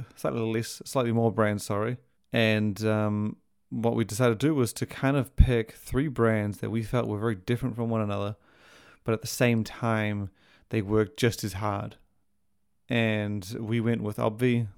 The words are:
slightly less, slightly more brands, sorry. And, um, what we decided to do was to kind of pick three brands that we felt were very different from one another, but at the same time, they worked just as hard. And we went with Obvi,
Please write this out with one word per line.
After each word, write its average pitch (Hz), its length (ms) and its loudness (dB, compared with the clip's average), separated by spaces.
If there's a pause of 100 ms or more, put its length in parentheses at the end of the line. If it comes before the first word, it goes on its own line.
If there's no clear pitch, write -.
(180)
slightly 131 240 -2
less, 113 420 -2
slightly 120 300 0
more 117 180 4
brands, 104 320 0
sorry. 110 320 -2 (380)
And, 107 500 2
um, 107 540 0 (320)
what 117 260 0
we 113 80 2
decided 113 340 2
to 131 100 0
do 160 60 2
was 127 200 2
to - 120 -4
kind 135 300 0
of 131 220 -2
pick 120 340 6
three 139 380 -4
brands 110 480 2
that 107 140 -6
we 113 120 -2
felt 117 240 -2
were 104 120 -4
very 113 160 -2
different 117 420 -4
from 117 120 -4
one 113 120 0
another, 101 340 -4 (680)
but 113 80 0
at 110 80 -2
the 127 60 -10
same 117 360 2
time, 107 640 -2 (380)
they 110 140 -2
worked 104 360 0
just 117 280 2
as 95 80 -6
hard. 104 420 -6 (920)
And 107 560 0 (120)
we 113 220 -2
went 117 240 0
with 104 140 -6
Obvi, 117 500 0 (100)